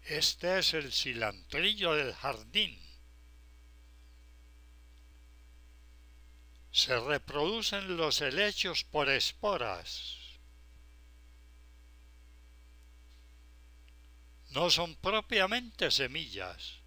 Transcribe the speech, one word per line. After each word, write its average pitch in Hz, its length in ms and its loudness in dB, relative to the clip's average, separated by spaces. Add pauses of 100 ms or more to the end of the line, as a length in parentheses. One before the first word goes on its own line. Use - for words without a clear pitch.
Este 175 560 0
es 160 160 2
el 143 180 -2
cilantrillo 151 1000 0
del 135 180 0
jardín. 123 640 -4 (4000)
Se - 300 4
reproducen 175 960 0
los 156 240 2
helechos 170 640 0
por 143 240 0
esporas. 123 1080 -2 (4000)
No 156 180 2
son 165 280 4
propiamente 214 920 2
semillas. 120 840 -2 (120)